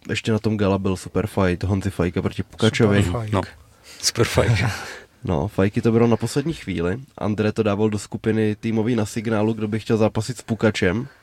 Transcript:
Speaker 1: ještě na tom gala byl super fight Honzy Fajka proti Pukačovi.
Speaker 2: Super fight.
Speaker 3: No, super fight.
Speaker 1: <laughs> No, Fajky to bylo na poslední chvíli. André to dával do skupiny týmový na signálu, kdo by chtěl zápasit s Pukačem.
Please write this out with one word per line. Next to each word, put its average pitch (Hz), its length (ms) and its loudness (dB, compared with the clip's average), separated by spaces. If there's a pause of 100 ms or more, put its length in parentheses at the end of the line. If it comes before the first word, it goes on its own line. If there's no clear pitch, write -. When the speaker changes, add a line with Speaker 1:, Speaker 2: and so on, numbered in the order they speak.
(100)
Speaker 1:
ještě 107 220 -2
na 107 60 2
tom 110 180 0
gala 98 220 2
byl 95 180 0
super 92 300 -4
fight 90 380 0
Honzy 95 260 0
Fajka 90 320 0
proti 98 200 -4
Pukačovi. 107 600 2
Speaker 2:
Super 87 180 0
fight. 107 120 -6
Speaker 3:
No, 101 80 2 (600)
super - 240 0
fight. 117 420 2
Speaker 1:
<laughs> 101 40 -2 (520)
No, 85 240 0
Fajky 104 340 0
to 117 100 4
bylo 113 140 4
na 117 100 4
poslední 143 360 -2
chvíli. 90 460 -4 (200)
André 107 340 -2
to 113 100 -2
dával 104 280 2
do 107 80 -2
skupiny 107 580 -2
týmový 113 400 0
na 107 100 0
signálu, 110 460 -2
kdo 107 160 -4
by 107 120 -2
chtěl 113 160 0
zápasit 107 420 0
s - 40 -18
Pukačem. 107 640 0 (140)